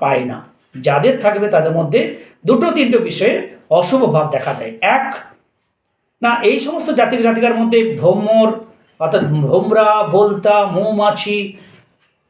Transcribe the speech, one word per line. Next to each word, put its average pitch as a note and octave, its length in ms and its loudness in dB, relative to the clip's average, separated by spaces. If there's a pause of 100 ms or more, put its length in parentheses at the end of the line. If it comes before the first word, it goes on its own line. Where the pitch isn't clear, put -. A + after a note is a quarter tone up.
পাই C3+ 240 0
না। A2+ 200 -10 (360)
যাদের C#3+ 400 0
থাকবে G3+ 280 0
তাদের D#3+ 240 2
মধ্যে E3 280 0 (460)
দুটো B3+ 240 2
তিনটে C4 280 0
বিষয়ে - 580 -2 (140)
অশুভ F3+ 340 2
ভাব D3+ 260 0
দেখা C#3 240 -4
দেয়। A2+ 260 -12
এক, A3+ 360 0 (1040)
না, A#3+ 200 0
এই A#3 180 2
সমস্ত D#4 300 -6
জাতিক B3 320 0
জাতিকার A3+ 320 0
মধ্যে A3+ 460 0
ভ্রমর, G#3+ 520 2 (460)
অর্থাৎ D#3+ 260 0
ভোমরা, G#3 800 2
বোলতা, G3+ 640 2
মৌমাছি, G#3 920 -2 (720)